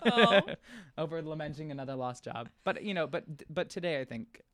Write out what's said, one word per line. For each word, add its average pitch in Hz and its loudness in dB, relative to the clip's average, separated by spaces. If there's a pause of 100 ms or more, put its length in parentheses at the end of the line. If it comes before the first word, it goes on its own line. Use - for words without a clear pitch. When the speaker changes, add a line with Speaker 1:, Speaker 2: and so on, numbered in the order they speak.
Speaker 1:
<laughs> - 0
Speaker 2:
Oh. 202 8 (580)
Speaker 1:
over 160 -2
lamenting 151 -6
another 135 -6
lost 123 -4
job. 117 -6 (160)
But, - -2
you 208 -2
know, 165 2
but, 151 -2 (280)
but 170 -2
today, 170 -2
I 131 -2
think, - -10 (140)